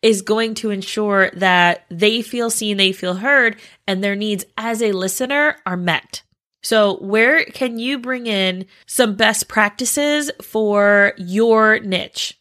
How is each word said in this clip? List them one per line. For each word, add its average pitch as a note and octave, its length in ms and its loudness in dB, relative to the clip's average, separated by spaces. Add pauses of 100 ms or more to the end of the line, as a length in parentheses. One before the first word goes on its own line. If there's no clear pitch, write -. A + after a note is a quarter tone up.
is G#3+ 180 4
going A3+ 320 -2
to G#3+ 160 -6
ensure G3+ 600 0
that F3 580 2
they G#3+ 320 0
feel A#3 280 -4
seen, G#3+ 280 -4
they F#3+ 140 2
feel F3+ 240 -4
heard, A#3+ 400 2 (320)
and F#3+ 160 -2
their G3+ 120 -2
needs G#3 300 -4 (120)
as A3+ 240 -6
a A3 100 0
listener B3+ 640 -2 (100)
are F3+ 120 -4
met. F3 440 -4 (420)
So G#3 340 2
where A3+ 480 2
can A#3 340 -6
you C4 180 -4
bring B3 300 -8
in F#3+ 380 -2 (200)
some A3 300 0
best G#3+ 320 2
practices C#4+ 840 0 (140)
for G3+ 760 2
your A3 600 2
niche? - 600 -6